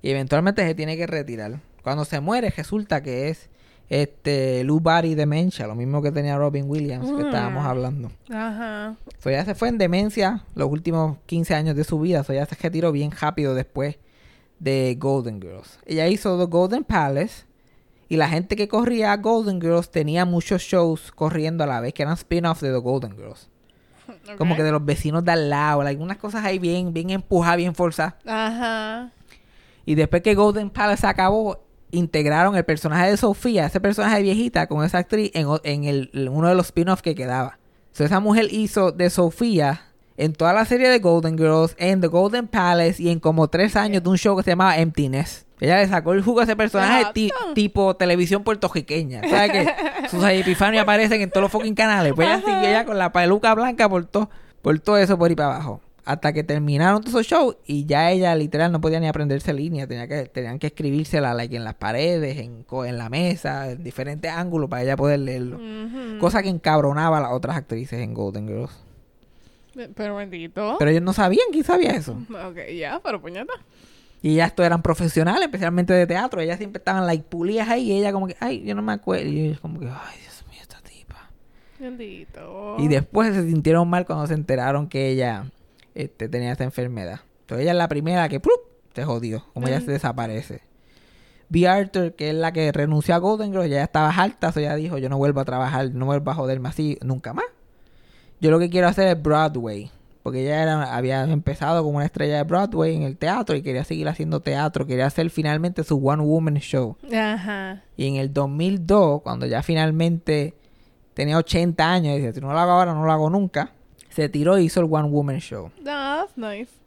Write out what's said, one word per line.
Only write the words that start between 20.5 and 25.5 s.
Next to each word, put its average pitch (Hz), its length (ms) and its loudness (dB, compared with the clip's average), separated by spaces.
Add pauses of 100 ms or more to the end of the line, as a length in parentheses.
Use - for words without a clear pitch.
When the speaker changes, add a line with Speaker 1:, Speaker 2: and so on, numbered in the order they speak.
Speaker 1:
shows 170 500 0
corriendo 160 520 -2
a - 20 0
la 123 140 -2
vez 123 140 -6
que - 80 -4
eran 151 120 0
spin-off 170 480 -2
de 135 80 -2
The 127 80 0
Golden 123 380 -2
Girls. 107 320 -18 (600)
Speaker 2:
Ok. - 300 -20
Speaker 1:
Como 165 180 2
que 160 60 0
de 156 100 2
los 147 120 0
vecinos 151 400 -2
de 175 80 2
al 156 180 0